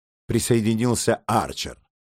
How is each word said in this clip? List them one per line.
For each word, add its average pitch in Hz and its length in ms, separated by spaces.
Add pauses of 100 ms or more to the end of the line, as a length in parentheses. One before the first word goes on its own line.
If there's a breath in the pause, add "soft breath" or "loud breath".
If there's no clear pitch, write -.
(260)
присоединился 113 1000
Арчер. 95 520 (260)